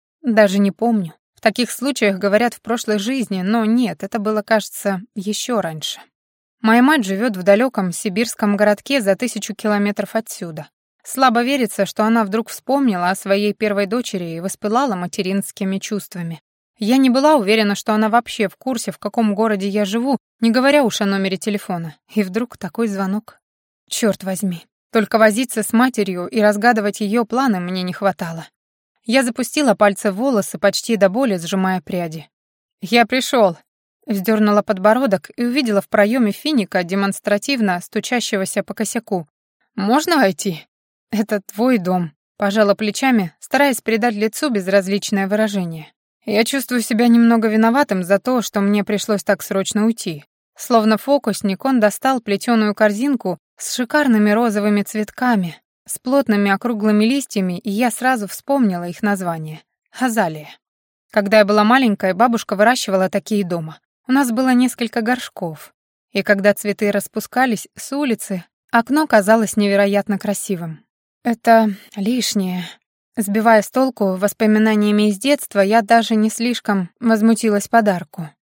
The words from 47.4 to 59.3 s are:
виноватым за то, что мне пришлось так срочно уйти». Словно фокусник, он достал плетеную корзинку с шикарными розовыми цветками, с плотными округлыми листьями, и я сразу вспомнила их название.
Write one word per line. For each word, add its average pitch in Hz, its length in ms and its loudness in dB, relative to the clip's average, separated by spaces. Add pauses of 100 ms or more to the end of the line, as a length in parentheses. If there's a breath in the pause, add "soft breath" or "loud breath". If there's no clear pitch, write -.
виноватым 220 560 2
за 190 160 2
то, 247 240 -2
что - 180 -4
мне 202 220 0
пришлось 202 400 -4
так 190 180 -2
срочно 202 440 -2
уйти». 185 400 -4 (300)
Словно 220 420 2
фокусник, 214 680 -2
он 262 140 2
достал 226 420 0
плетеную 208 540 0
корзинку 214 640 0 (180)
с - 180 -10
шикарными 240 540 2
розовыми 208 540 0
цветками, 208 720 -2 (320)
с - 100 -10
плотными 220 540 0
округлыми 214 540 0
листьями, 202 520 -2
и 202 140 -8
я 226 180 0
сразу 240 380 -2
вспомнила 190 600 -2
их 175 140 -12
название. 170 600 -4 (360)